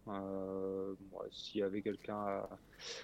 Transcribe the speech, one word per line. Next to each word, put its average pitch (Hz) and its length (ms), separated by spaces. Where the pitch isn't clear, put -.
Euh, 95 840
moi, 92 200
s'il - 300
y - 20
avait 98 200
quelqu'un 104 320
à, 101 340